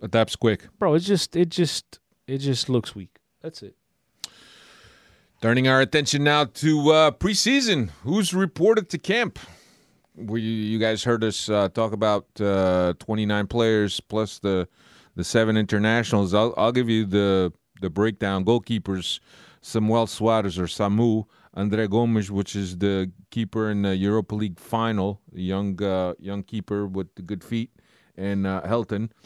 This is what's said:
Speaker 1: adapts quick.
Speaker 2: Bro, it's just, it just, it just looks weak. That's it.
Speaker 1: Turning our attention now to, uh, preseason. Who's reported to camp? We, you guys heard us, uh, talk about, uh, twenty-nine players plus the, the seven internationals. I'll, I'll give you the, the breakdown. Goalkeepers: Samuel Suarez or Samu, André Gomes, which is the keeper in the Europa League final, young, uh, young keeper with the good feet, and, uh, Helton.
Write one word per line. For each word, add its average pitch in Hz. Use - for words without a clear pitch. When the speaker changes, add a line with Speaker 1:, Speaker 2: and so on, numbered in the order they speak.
Speaker 1:
adapts 110
quick. 107
Speaker 2:
Bro, 170
it's 175
just, 190
it 170
just, -
it 135
just 135
looks 123
weak. 95
That's -
it. 101
Speaker 1:
Turning 123
our 131
attention 143
now 147
to, 151
uh, 156
preseason. 202
Who's 175
reported 190
to 160
camp? 226
We, 113
you 110
guys 110
heard 117
us, 104
uh, 104
talk 110
about, 104
uh, 92
twenty-nine 104
players 110
plus 107
the, 92
the 90
seven 110
internationals. 107
I'll, 110
I'll 113
give 123
you 110
the, 95
the 92
breakdown. 98
Goalkeepers: 101
Samuel 110
Suarez 107
or 90
Samu, 107
André 104
Gomes, 110
which 98
is 92
the 95
keeper 110
in 101
the 98
Europa 101
League 104
final, 104
young, 95
uh, 92
young 98
keeper 104
with 95
the 92
good 90
feet, 117
and, 98
uh, 95
Helton. 110